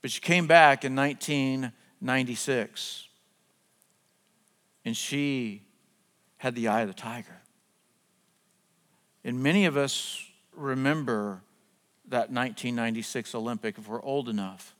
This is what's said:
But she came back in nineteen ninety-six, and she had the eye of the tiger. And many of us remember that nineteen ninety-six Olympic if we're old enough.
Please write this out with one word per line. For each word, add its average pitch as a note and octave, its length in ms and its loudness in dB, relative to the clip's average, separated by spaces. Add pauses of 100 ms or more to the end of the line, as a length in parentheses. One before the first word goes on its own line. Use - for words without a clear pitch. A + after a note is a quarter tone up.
But C#3 100 -8
she - 80 -6
came F3 280 2
back D3+ 360 10
in C3 100 -2
nineteen C3+ 760 0 (300)
ninety-six, B2+ 1040 -4 (1800)
and A#2 120 -4
she C3 680 -4 (760)
had B2+ 180 -4
the A#2 120 -2
eye A2+ 140 2
of G#2 80 -2
the F#2+ 40 -10
tiger. A2+ 480 -14 (1800)
And B2 180 -4
many F3+ 240 4
of C#3+ 120 2
us - 480 -2 (280)
remember C3 880 -2 (680)
that A#2+ 220 -2
nineteen B2 440 -2
ninety-six A2+ 580 -4
Olympic A2+ 440 -6
if G#2+ 100 -18
we're A2 140 -8
old C#3 260 -4
enough. G2 520 -6